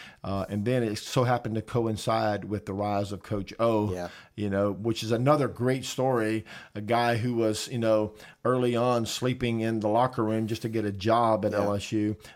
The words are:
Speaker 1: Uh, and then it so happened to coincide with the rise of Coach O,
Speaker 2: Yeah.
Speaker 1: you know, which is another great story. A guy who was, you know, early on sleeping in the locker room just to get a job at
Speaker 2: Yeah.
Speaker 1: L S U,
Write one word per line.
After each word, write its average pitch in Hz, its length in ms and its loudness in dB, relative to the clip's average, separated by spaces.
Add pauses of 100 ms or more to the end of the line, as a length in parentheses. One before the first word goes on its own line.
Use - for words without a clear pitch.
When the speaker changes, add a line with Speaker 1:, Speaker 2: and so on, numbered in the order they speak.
(220)
Speaker 1:
Uh, 98 280 -4
and 104 160 -2
then 123 180 2
it 107 140 -2
so - 260 0
happened 120 320 0
to 110 60 -2
coincide 113 840 0
with 98 220 -6
the 98 80 -6
rise 101 400 -2
of 98 100 -12
Coach 98 340 -6
O, 107 360 2
Speaker 2:
Yeah. 87 160 -6 (260)
Speaker 1:
you 104 140 -2
know, 98 240 2
which 110 280 -2
is 110 120 -2
another 135 340 2
great 127 380 -2
story. 113 580 0 (300)
A 107 80 -8
guy 117 340 2
who 120 200 -2
was, 110 340 0
you 123 100 -4
know, 110 320 2 (320)
early 123 320 2
on 120 300 2
sleeping 123 560 -2
in 113 180 0
the 107 80 0
locker 117 380 2
room 110 220 0
just 110 160 -4
to 117 60 -4
get 110 140 -2
a 104 80 -2
job 110 540 4
at 104 80 2
Speaker 2:
Yeah. 104 60 2
Speaker 1:
L 101 140 2
S 101 200 -4
U, 107 240 0 (180)